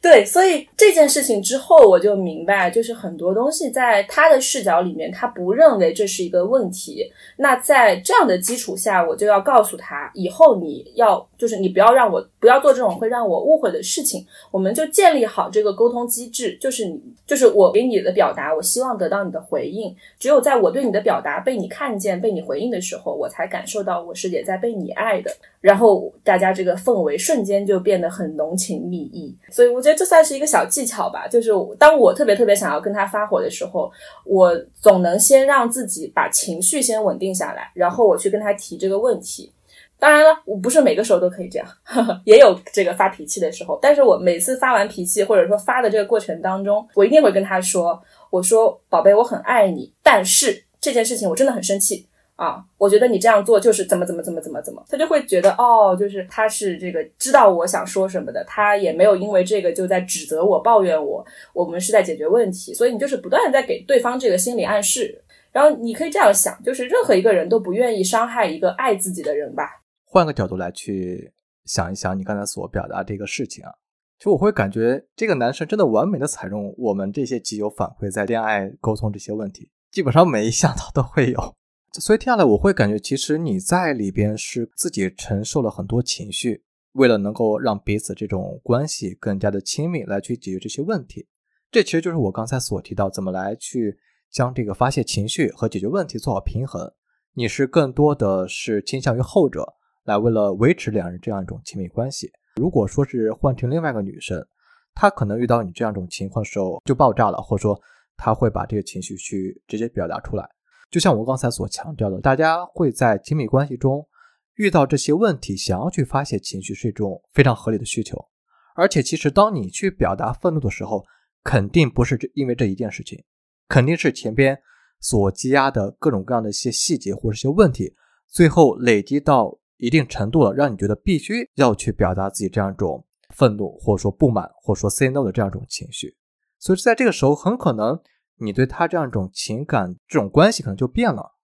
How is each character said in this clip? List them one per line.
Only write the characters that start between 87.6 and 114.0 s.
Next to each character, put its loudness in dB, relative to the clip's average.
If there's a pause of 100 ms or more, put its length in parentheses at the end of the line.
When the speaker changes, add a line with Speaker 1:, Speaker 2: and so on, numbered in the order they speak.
Speaker 2:
彼 -4
此 -8
这 -10
种 -8
关 -2
系 -10
更 -6
加 -2
的 -6
亲 -6
密 -8
来 -6
去 -8
解 -12
决 -8
这 -14
些 -10
问 -6
题。 -20 (460)
这 2
其 -2
实 0
就 -4
是 -4
我 0
刚 -6
才 -6
所 -6
提 -14
到 -2
怎 -10
么 -6
来 -6
去 -8 (320)
将 -4
这 -6
个 -8
发 0
泄 -4
情 -6
绪 -4
和 -6
解 -8
决 -6
问 -4
题 -12
做 -4
好 -4
平 -6
衡， -12 (420)
你 -4
是 -2
更 0
多 2
的 -2
是 -6
倾 -8
向 -2
于 -2
后 0
者， -8 (280)
来 -2
为 2
了 0
维 2
持 -6
两 -4
人 -14
这 -8
样 -6
一 -8
种 -14
亲 -12
密 -8
关 -8
系。 -14 (280)
如 -2
果 0
说 -2
是 -4
换 -2
成 -6
另 -4
外 -4
一 -8
个 -6
女 -10
生， -10 (480)
她 2
可 -6
能 -4
遇 -2
到 0
你 -10
这 -8
样 -4
一 -8
种 -10
情 -12
况 -6
的 -8
时 -10
候 -6
就 -2
爆 2
炸 0
了， -8
或 -6
者 -4
说 -2 (380)
她 -2
会 0
把 -6
这 -8
个 -4
情 -14
绪 -14
去 -10
直 -10
接 -6
表 -6
达 -8
出 -12
来。 -8 (460)
就 -2
像 2
我 -4
刚 -2
才 -4
所 -8
强 -12
调 -4
的， -8
大 0
家 -2
会 -4
在 0
亲 -6
密 -4
关 0
系 -12
中 -4 (460)